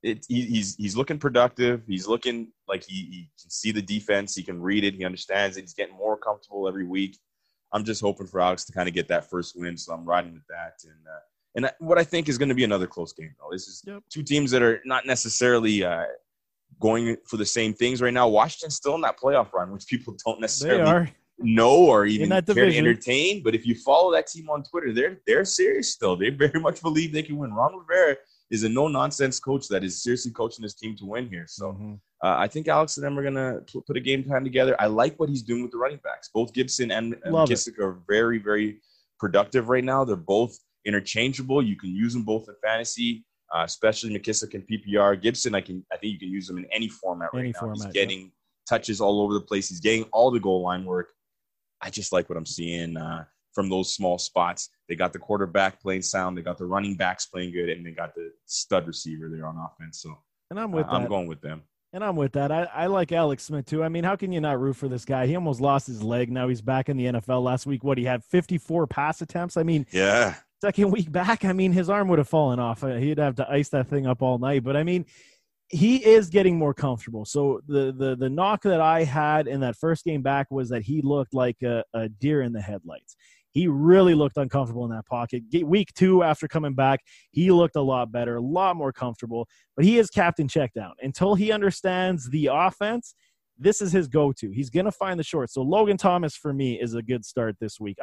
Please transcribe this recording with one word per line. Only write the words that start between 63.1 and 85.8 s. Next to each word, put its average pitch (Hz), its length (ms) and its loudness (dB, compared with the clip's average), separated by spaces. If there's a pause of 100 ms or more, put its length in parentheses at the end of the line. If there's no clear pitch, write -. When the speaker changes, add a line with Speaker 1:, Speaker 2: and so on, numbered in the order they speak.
Speaker 2:
Alex 156 320 0
Smith, 147 220 -8
too. 156 180 -4
I 160 60 -2
mean, 165 140 -4
how 196 120 0
can 185 160 -6
you 175 80 -2
not 147 200 0
root 135 160 -2
for 143 120 -8
this 127 180 -6
guy? 131 200 0
He 151 100 0
almost 156 240 -2
lost 139 280 2
his 113 160 -8
leg. 120 280 0
Now 127 160 -2
he's 120 140 -2
back 131 280 0
in 139 80 -2
the 123 100 0
N 123 80 -2
F 113 140 -6
L 127 120 2
last 127 240 -2
week. 135 180 -4
What, 135 140 0
he 123 60 -2
had 123 200 -2
fifty-four 170 640 0
pass 147 360 -4
attempts? 175 360 -6
I 160 60 2
mean, 160 280 2
Speaker 1:
Yeah. 98 440 4 (260)
Speaker 2:
second 202 300 2
week 175 200 0
back, 190 340 0
I 185 80 2
mean, 190 180 2
his 180 180 2
arm 202 200 2
would 165 100 6
have 139 100 0
fallen 139 300 2
off. 117 240 -4
Uh, 131 120 -2
he'd 143 220 0
have 143 180 0
to 131 140 -4
ice 143 200 0
that 131 180 0
thing 139 180 -2
up 127 160 0
all 127 160 2
night. 131 260 0
But, 135 120 -2
I 156 80 2
mean, 175 220 -2 (640)
he 214 360 4
is 220 240 8
getting 185 280 6
more 147 180 2
comfortable. 117 500 -4
So 139 420 0
the, 139 300 2
the, 131 180 0
the 131 140 -2
knock 190 340 0
that 180 180 2
I 165 220 4
had 151 440 2
in 135 140 -2
that 123 140 -2
first 160 280 -2
game 156 180 -2
back 139 300 0
was 131 180 -4
that 120 140 -2
he 143 180 -2
looked 139 320 0
like 123 300 0
a, 117 200 -2 (100)
a 113 160 -4
deer 139 340 0
in 120 100 -4
the 110 80 -6
headlights. 90 540 -12 (360)
He 175 160 2
really 170 480 8
looked 147 220 2
uncomfortable 123 480 -2
in 117 60 -4
that 110 160 -8
pocket. 120 420 -4
Ge-, 165 140 0
week 175 320 2